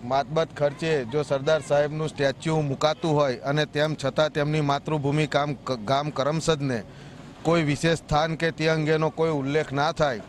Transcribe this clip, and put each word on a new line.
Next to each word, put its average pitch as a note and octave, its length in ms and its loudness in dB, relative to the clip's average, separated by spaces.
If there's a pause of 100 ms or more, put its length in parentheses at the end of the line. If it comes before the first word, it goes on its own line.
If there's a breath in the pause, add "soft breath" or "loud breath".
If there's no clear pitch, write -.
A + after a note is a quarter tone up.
માતબત C#3+ 520 0
ખર્ચે D3 480 0
જો C3+ 180 -2
સરદાર C#3+ 460 2
સાહેબનું D3 400 2
સ્ટેચ્યુ C#3+ 520 0
મુકાતું D3+ 540 0
હોય C#3+ 220 2
અને D3 300 0
તેમ D3 380 0
છતાં D3 280 0
તેમની D3+ 280 0
માતૃભૂમિ D3 680 0
કામ, D3 260 0
ક-, C3 320 -4
ગામ C#3 260 0
કરમસદને C#3+ 720 0 (600 loud breath)
કોઈ E3+ 200 4
વિશેષ D3+ 360 2
સ્થાન D#3 360 0
કે D#3+ 160 0
તે D#3 180 0
અંગેનો D#3 420 2
કોઈ D#3+ 200 0
ઉલ્લેખ D3 420 -2
ના D3+ 200 0
થાય C#3 360 0